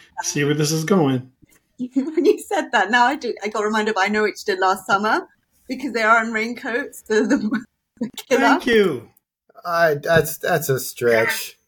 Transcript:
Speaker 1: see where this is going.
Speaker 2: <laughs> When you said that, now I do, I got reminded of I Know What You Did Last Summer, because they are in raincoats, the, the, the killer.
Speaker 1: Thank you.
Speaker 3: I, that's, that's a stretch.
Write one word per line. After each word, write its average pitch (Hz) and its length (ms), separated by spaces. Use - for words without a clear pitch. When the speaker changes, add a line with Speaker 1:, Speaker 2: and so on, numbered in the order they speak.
Speaker 1:
see 143 240
where 147 80
this 151 180
is 160 140
going. 139 440
Speaker 2:
<laughs> - 380
When 311 300
you - 160
said - 320
that, 202 180
now 240 140
I 262 140
do, 233 160
I 208 60
got 214 160
reminded 214 260
of 214 60
I 190 100
Know 214 140
What 214 80
You - 40
Did 190 140
Last 190 260
Summer, 220 420
because 254 240
they 226 120
are 226 200
in 226 80
raincoats, 233 680
the, 214 240
the, 233 120
the 226 160
killer. - 260
Speaker 1:
Thank 277 260
you. 180 420
Speaker 3:
I, 170 300
that's, 160 420
that's 160 320
a 135 100
stretch. - 800